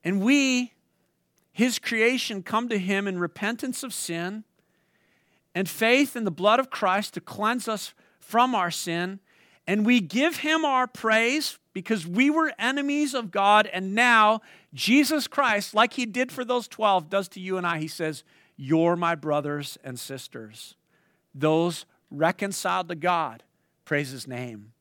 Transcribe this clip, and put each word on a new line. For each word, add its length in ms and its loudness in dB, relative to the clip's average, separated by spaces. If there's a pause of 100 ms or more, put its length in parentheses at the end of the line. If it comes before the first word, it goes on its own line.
And 180 0
we, 520 2 (800)
his 260 0
creation, 640 -2
come 260 -2
to 100 -2
him 280 -2
in 140 -4
repentance 640 -6
of 100 -10
sin 480 -8 (1120)
and 140 -2
faith 480 2
in 80 -4
the 80 -2
blood 260 4
of 120 -2
Christ 440 -2
to 60 -8
cleanse 480 -4
us 260 -6 (240)
from 340 2
our 200 0
sin. 480 -6 (480)
And 180 2
we 140 6
give 380 0
him 260 0
our 240 2
praise 680 0 (140)
because 320 -4
we 260 2
were 280 2
enemies 560 -2
of 160 -6
God, 420 4
and 220 -4
now 460 6 (340)
Jesus 540 2
Christ, 460 0
like 180 4
he 140 -4
did 260 -2
for 120 -6
those 220 -2
twelve, 420 0
does 200 -2
to 120 -16
you 160 -4
and 100 -2
I. 120 -2
He 80 -6
says, 380 -8 (320)
"You're 400 2
my 180 0
brothers 680 -4
and 140 -10
sisters." 760 -14 (580)
Those 540 0 (240)
reconciled 760 -2
to 80 -8
God, 480 -2 (400)
praise 260 -2
his 160 -12
name. 540 -12